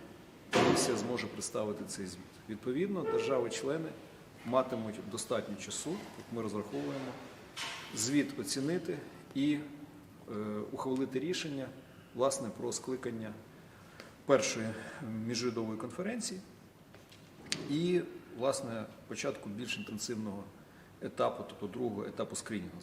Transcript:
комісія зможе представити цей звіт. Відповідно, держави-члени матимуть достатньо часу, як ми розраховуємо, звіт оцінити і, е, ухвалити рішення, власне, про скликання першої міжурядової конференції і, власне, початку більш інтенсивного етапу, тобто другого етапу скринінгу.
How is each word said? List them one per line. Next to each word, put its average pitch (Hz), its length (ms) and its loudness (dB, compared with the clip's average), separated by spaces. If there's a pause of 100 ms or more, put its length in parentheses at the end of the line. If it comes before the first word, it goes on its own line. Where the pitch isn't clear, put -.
(520)
комісія - 440 8
зможе 110 300 0
представити 104 580 0
цей 98 220 -4
звіт. 87 180 -8 (240)
Відповідно, 147 540 0
держави-члени 143 840 2 (580)
матимуть 117 540 4 (100)
достатньо 107 460 0
часу, - 340 -4
як 190 420 -6
ми 117 100 0
розраховуємо, 131 680 -2 (840)
звіт 127 440 4
оцінити 143 600 0 (360)
і, 143 200 6
е, - 1080 -4 (120)
ухвалити 131 460 2
рішення, 143 500 0 (460)
власне, 131 340 4 (120)
про 120 120 0
скликання 113 600 -2 (960)
першої 120 400 8 (600)
міжурядової 117 520 0
конференції 185 600 -2 (1300)
і, 170 300 6 (380)
власне, 117 460 2 (240)
початку - 400 -2
більш 107 300 -4
інтенсивного 104 640 -4 (560)
етапу, - 480 0
тобто - 180 -6
другого 113 380 -2
етапу 104 320 -4
скринінгу. 90 460 -4